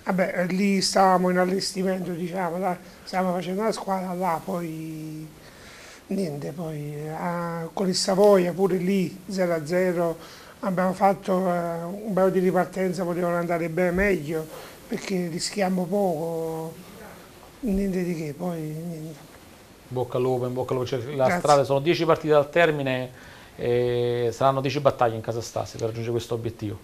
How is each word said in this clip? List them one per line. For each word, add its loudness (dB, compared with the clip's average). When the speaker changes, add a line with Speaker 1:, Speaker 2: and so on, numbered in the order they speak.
Speaker 1:
Vabbè, 0
lì 2
stavamo 4
in 2
allestimento, 0
diciamo, -4
dai, -2
stavamo 0
facendo -2
la 2
squadra, -4
là 0
poi -8
niente, -4
poi, -8
ah, -4
con 0
il 0
Savoia 4
pure 2
lì 0
zero 0
a -4
zero 0
abbiamo 0
fatto, 2
eh, -2
un -6
paio 6
di 2
ripartenze, 2
potevano 0
andare 0
bene 2
meglio 0
perché -4
rischiamo 0
poco, -2
niente 0
di -2
che, -6
poi -4
niente. -10
Speaker 2:
Bocca -4
al 2
lupo, 2
in -4
bocca -2
al 0
lupo, -2
cioè, -2
la -8
Speaker 1:
Grazie. 4
Speaker 2:
strada, 6
sono 2
dieci 2
partite 4
al 6
termine 2
e 2
saranno 2
dieci -2
battaglie 2
in -4
casa -6
Stassi -8
per -4
raggiungere -4
questo -2
obiettivo. -6